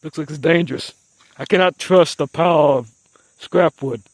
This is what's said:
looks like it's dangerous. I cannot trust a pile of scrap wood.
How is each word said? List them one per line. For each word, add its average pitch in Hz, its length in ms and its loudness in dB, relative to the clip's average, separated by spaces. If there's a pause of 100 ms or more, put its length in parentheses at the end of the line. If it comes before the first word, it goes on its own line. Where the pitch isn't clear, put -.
looks - 160 -14
like 151 120 -8
it's 151 80 -12
dangerous. 160 540 -2 (460)
I 139 60 -10
cannot 185 340 0
trust - 420 2
a 147 60 -2
pile 151 520 2
of 120 120 -8 (480)
scrap - 440 -2
wood. 120 200 -8 (120)